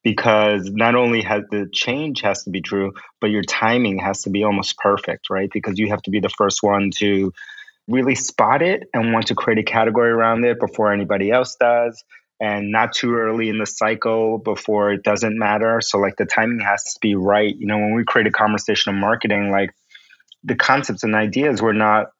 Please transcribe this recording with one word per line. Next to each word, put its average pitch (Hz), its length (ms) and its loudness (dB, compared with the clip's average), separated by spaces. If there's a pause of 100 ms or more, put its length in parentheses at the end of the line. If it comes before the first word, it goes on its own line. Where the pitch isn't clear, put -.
because 107 680 2
not 117 240 2
only 120 260 2
has 104 300 -2
the 101 220 -2
change 143 480 -4
has 101 220 -2
to - 60 -10
be 92 120 -6
true, 98 320 -4 (260)
but 107 120 0
your 104 100 0
timing 113 580 0
has 98 240 -4
to 98 60 -6
be 101 140 0
almost 101 340 -2
perfect, - 520 -2
right? 98 220 -2
Because 101 260 -6
you 107 120 0
have 104 140 -2
to - 60 -8
be 98 120 0
the 95 80 -2
first - 340 0
one 101 340 2
to 98 360 0 (540)
really 240 280 2
spot 123 460 0
it 185 320 -2
and 117 180 0
want 113 160 0
to - 80 -2
create 110 240 0
a 107 40 -2
category 113 460 2
around 113 360 2
it 117 140 2
before 104 340 0
anybody 101 380 0
else 127 280 0
does, 120 420 2 (380)
and 104 320 -2
not 110 220 0
too 120 200 -2
early 113 360 0
in 107 80 -2
the 107 80 -2
cycle 113 720 0
before 104 560 0
it 98 100 -6
doesn't 107 340 0
matter. 113 440 0
So, - 160 -2
like, 98 180 0
the 104 100 -2
timing 113 360 0
has 101 220 0 (100)
to - 80 -12
be 104 140 2
right. 101 380 2
You - 140 -8
know, 107 100 0
when 107 160 0
we 113 120 0
create 110 220 2
a 104 40 2
conversation 107 640 0
of 98 80 -2
marketing, 104 500 0
like, 98 220 0 (680)
the 120 120 -2
concepts 135 480 0
and 107 100 0
ideas 107 480 2
were 113 120 2
not 107 460 2